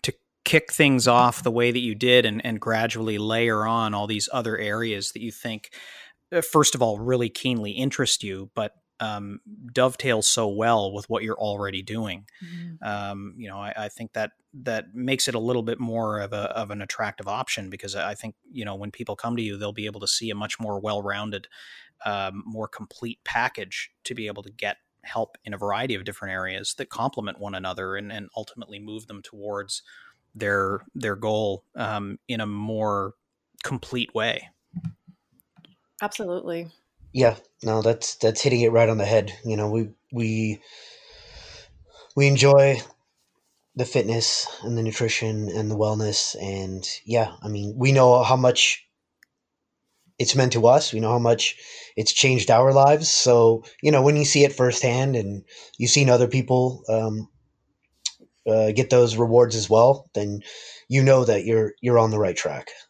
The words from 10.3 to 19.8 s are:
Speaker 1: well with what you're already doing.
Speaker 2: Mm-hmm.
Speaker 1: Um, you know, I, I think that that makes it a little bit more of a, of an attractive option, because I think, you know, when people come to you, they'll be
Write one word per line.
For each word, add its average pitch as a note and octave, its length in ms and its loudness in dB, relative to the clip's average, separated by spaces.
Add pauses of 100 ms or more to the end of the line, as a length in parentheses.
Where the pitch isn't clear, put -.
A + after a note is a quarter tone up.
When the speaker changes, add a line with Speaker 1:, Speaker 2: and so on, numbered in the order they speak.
Speaker 1:
well G#2 440 0
with G2+ 160 -12
what A2+ 140 -4
you're A2 160 -6
already G2+ 440 -6
doing. G#2 440 -10 (180)
Speaker 2:
Mm-hmm. E3+ 420 -14
Speaker 1:
Um, G2+ 520 -10
you A2 100 -16
know, G2 80 -16
I, G2+ 160 -12 (120)
I G#2 40 -10
think - 260 -16
that A2 180 -6 (300)
that A2 300 -8
makes B2+ 360 -4
it B2 80 -4
a - 20 -2
little A#2+ 240 -2
bit A2+ 160 -6
more A2+ 400 -4
of G2+ 140 -8
a, G#2 240 -6
of G#2 160 -8
an G2+ 100 -12
attractive G2+ 460 -10
option, G#2 420 -8
because G2 240 -14
I G2+ 220 -6
think, A2 180 -14 (160)
you B2 140 -12
know, G2+ 100 -10
when G2+ 160 -12
people G#2+ 240 -12
come A#2 220 -6
to A#2 60 -4
you, G#2 140 -8
they'll G2+ 160 -8
be G#2 140 -10